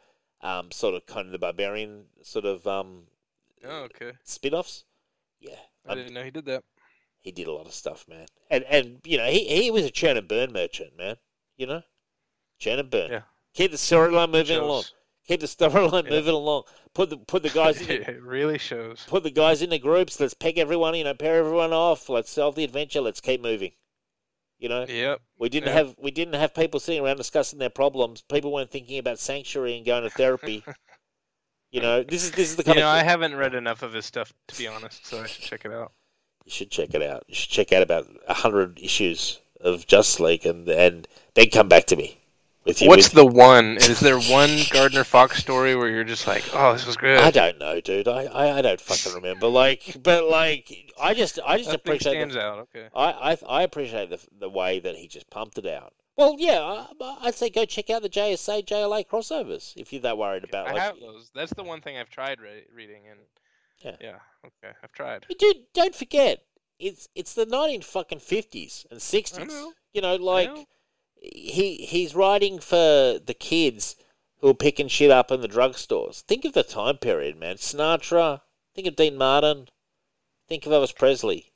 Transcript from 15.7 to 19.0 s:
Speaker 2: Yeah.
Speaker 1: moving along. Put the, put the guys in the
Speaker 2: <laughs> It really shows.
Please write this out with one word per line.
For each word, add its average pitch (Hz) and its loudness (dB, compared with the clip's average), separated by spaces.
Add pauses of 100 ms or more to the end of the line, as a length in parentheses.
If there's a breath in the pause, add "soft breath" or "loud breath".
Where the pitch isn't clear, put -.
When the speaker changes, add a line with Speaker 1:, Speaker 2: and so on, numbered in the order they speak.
Speaker 2:
Yeah. 143 -10
Speaker 1:
moving 156 0
along. 147 -4 (320 soft breath)
Put 180 -2
the, 151 -12
put 156 -6
the 151 -4
guys 156 0
in 175 -14
the 151 -4
Speaker 2:
<laughs> 104 -10
It 120 -16
really 139 -4
shows. 117 -12